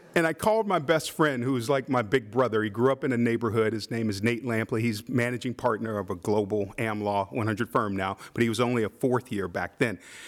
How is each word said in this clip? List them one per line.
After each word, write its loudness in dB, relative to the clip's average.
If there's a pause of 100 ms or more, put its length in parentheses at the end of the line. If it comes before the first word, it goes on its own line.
(160)
and 4
I 2
called 0
my 0
best 2
friend, 2
who 0
was 0
like 0
my 2
big 0
brother. 2
He 0
grew 4
up 0
in 0
a 0
neighborhood. 2
His -6
name -2
is -4
Nate 0
Lampley. -2
He's -2
managing -2
partner -2
of -4
a -4
global 0
am -2
law 0
one -2
hundred -2
firm 0
now, -2 (180)
but 2
he 4
was 0
only 0
a -2
fourth -2
year -4
back -6
then. 0 (280)